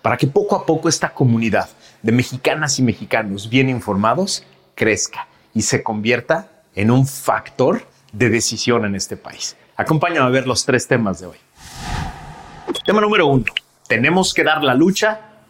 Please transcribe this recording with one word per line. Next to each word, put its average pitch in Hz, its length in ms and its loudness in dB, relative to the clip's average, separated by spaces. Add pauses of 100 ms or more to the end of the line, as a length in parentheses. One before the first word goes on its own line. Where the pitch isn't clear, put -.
para 117 160 2
que - 80 2
poco 202 300 2
a 185 100 -4
poco 160 240 0
esta 156 240 -2
comunidad 113 560 2 (320)
de 110 100 0
mexicanas 135 680 0
y - 20 2
mexicanos 107 720 -2
bien 131 180 2
informados 117 760 -2 (300)
crezca - 540 -2 (260)
y 110 80 -2
se - 220 -2
convierta 120 800 -4 (100)
en 104 160 0
un 131 160 4
factor 135 800 -2 (280)
de 107 200 2
decisión 117 520 0
en 101 120 -2
este 95 200 -8
país. - 420 -14 (180)
Acompáñame 156 500 2
a 123 40 2
ver 127 180 0
los 120 180 -2
tres 127 220 0
temas 110 320 0
de 90 80 -14
hoy. 82 100 -20 (1500)
Tema 196 160 2
número 208 280 2
uno. 131 180 2 (420)
Tenemos 156 460 2
que 165 100 0
dar 151 200 2
la 131 100 4
lucha 190 480 2 (280)